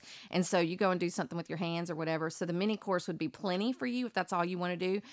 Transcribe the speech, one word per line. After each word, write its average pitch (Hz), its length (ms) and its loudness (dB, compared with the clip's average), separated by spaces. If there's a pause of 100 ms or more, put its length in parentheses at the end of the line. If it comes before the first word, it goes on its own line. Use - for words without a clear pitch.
(320)
And 175 140 4
so 180 140 4
you 170 180 2
go 190 140 6
and 180 80 2
do 175 100 2
something 170 280 -4
with 170 120 -6
your 165 80 -4
hands 170 320 -2
or 160 60 -4
whatever. 160 340 0
So 170 160 -4
the 170 80 0
mini 202 240 2
course 180 300 0
would 170 100 -2
be 160 120 -2
plenty 202 440 0
for 254 120 -6
you 247 200 0
if 220 80 -6
that's 185 200 0
all 175 120 4
you 180 120 -2
wanna 180 200 0
do. 185 240 0 (120)